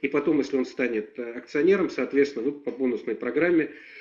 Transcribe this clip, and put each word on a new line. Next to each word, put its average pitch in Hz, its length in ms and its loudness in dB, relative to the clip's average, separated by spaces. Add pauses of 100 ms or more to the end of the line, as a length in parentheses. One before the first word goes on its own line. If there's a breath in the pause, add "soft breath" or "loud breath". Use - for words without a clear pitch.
и 139 60 -2
потом, 147 300 2
если 135 180 0
он 127 100 0
станет, 117 520 -4
э, 117 140 -8
акционером, 160 580 2
соответственно, 135 540 0
вы 143 80 0
по 135 180 -10
бонусной 120 460 -2
программе 156 540 2 (300 loud breath)